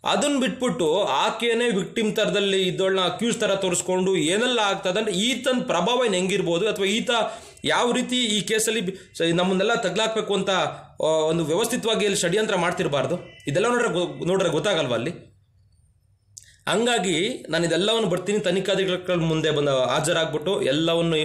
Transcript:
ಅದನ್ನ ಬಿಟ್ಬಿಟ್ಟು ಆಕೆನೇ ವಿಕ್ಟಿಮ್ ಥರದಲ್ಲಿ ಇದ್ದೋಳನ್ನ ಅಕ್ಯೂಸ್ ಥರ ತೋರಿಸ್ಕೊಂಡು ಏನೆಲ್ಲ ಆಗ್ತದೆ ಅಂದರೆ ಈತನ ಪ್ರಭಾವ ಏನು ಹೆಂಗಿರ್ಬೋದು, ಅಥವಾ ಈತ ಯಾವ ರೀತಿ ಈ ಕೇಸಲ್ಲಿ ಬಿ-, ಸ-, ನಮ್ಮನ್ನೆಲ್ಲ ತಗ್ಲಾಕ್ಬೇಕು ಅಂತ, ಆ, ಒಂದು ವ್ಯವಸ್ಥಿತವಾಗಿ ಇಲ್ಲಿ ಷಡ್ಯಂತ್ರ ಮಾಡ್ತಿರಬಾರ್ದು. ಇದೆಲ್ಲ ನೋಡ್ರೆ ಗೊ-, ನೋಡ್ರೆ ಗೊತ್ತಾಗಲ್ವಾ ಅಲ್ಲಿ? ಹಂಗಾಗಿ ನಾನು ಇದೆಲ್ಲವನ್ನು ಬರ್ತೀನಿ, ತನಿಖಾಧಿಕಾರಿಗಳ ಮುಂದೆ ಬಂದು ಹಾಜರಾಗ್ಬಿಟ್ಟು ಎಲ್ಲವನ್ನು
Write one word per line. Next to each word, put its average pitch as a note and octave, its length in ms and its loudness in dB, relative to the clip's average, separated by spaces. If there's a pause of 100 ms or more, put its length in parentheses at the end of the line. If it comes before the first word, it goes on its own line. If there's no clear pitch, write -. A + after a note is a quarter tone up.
ಅದನ್ನ B3 360 2
ಬಿಟ್ಬಿಟ್ಟು F3+ 600 0
ಆಕೆನೇ A3+ 680 0
ವಿಕ್ಟಿಮ್ G3 460 -2
ಥರದಲ್ಲಿ G3 460 0
ಇದ್ದೋಳನ್ನ F#3 380 0
ಅಕ್ಯೂಸ್ F#3+ 400 0
ಥರ G3+ 140 2
ತೋರಿಸ್ಕೊಂಡು F#3 640 0
ಏನೆಲ್ಲ G#3+ 420 0
ಆಗ್ತದೆ G3 400 0
ಅಂದರೆ G#3+ 160 -2
ಈತನ B3 480 0
ಪ್ರಭಾವ F#3+ 420 0
ಏನು G#3 100 2
ಹೆಂಗಿರ್ಬೋದು, F#3 540 0
ಅಥವಾ G3 180 -2
ಈತ G#3 240 0 (540)
ಯಾವ F#3+ 280 2
ರೀತಿ B3 320 0
ಈ G#3 160 0
ಕೇಸಲ್ಲಿ A3 400 0
ಬಿ-, - 380 -8
ಸ-, E3 160 2
ನಮ್ಮನ್ನೆಲ್ಲ F#3+ 400 2
ತಗ್ಲಾಕ್ಬೇಕು G#3 600 -2
ಅಂತ, G3 160 0
ಆ, D3 540 -2
ಒಂದು D#3+ 400 2
ವ್ಯವಸ್ಥಿತವಾಗಿ G#3+ 600 0
ಇಲ್ಲಿ G3 140 0
ಷಡ್ಯಂತ್ರ G3+ 380 0
ಮಾಡ್ತಿರಬಾರ್ದು. E3+ 640 0 (280)
ಇದೆಲ್ಲ F3+ 220 2
ನೋಡ್ರೆ A#3+ 200 2
ಗೊ-, D#3+ 380 -2
ನೋಡ್ರೆ F#3 220 2
ಗೊತ್ತಾಗಲ್ವಾ D3+ 460 0
ಅಲ್ಲಿ? B2 160 -2 (1600)
ಹಂಗಾಗಿ G3+ 800 0
ನಾನು E3 160 0
ಇದೆಲ್ಲವನ್ನು G3 440 0
ಬರ್ತೀನಿ, F#3 300 0
ತನಿಖಾಧಿಕಾರಿಗಳ F#3 760 0
ಮುಂದೆ D#3+ 360 0
ಬಂದು C#3+ 300 2
ಹಾಜರಾಗ್ಬಿಟ್ಟು D#3 840 0
ಎಲ್ಲವನ್ನು E3 640 2